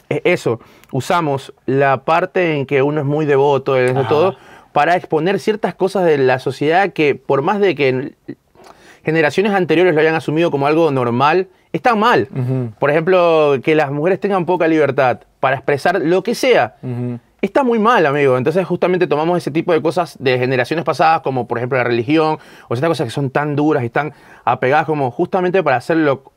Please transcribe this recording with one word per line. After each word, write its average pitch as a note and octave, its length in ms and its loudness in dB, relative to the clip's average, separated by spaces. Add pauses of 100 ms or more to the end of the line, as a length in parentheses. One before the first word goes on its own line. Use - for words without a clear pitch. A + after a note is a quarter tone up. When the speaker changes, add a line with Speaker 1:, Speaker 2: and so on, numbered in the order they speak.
Speaker 1:
es D3 160 -6
eso. D3+ 380 -2 (320)
Usamos C#3+ 600 -4 (120)
la C3+ 400 0
parte F3 500 0
en C#3 100 -4
que C3+ 160 0
uno D3 200 -2
es C3+ 40 -4
muy D3 200 -2
devoto, C#3 500 2
es B2+ 180 2
de C3 60 0
Speaker 2:
Ajá. B2+ 100 -2
Speaker 1:
todo, E3+ 260 2 (360)
para D3+ 240 2
exponer E3+ 440 -2
ciertas G3+ 340 -4
cosas F#3+ 320 -2
de D3+ 140 4
la C3 180 2
sociedad D#3+ 560 -2
que C#3+ 220 0
por C#3 260 -2
más G3+ 180 -2
de G3 140 2
que C3 400 -2 (880)
generaciones D#3+ 500 0
anteriores E3+ 420 2
lo D#3 60 2
hayan D#3+ 140 2
asumido D#3+ 360 -2
como C#3+ 160 -2
algo D#3 240 2
normal, C3+ 560 0 (260)
está A#3 220 0
mal. G#3 360 2
Speaker 2:
Ujú. B2+ 480 -4
Speaker 1:
Por C#3+ 120 0
ejemplo, D#3+ 720 2
que D#3+ 120 2
las D3 160 2
mujeres D#3+ 280 -2
tengan F#3+ 260 -2
poca E3+ 220 0
libertad C3+ 540 0 (180)
para C3+ 160 0
expresar D3 460 -2
lo F3 220 0
que A3+ 120 -4
sea. F3 480 2
Speaker 2:
Ujú. B2 360 -8 (220)
Speaker 1:
Está - 220 0
muy A#3 160 0
mal, G#3 260 2
amigo. C#3 320 2
Entonces, D#3 300 0
justamente F3 400 0
tomamos D#3 300 0
ese D#3+ 120 -6
tipo E3 220 -2
de D#3 100 2
cosas E3 380 -4
de B2+ 180 0
generaciones B2+ 460 -2
pasadas, D#3+ 380 2
como C3 260 -4
por A#2 100 -6
ejemplo B2+ 200 -2
la A#2+ 80 2
religión, D3+ 520 0 (300)
o A#2+ 80 -4
ciertas D3 140 -2
cosas D#3 160 -2
que A#2 60 -8
son C#3 180 -4
tan D3 260 -2
duras D3 280 0
y A#2 60 -6
tan D3 240 -4 (300)
apegadas, C3 420 0
como C#3+ 240 -2
justamente F3+ 540 0
para C#3 140 2
hacerlo, D3 580 -2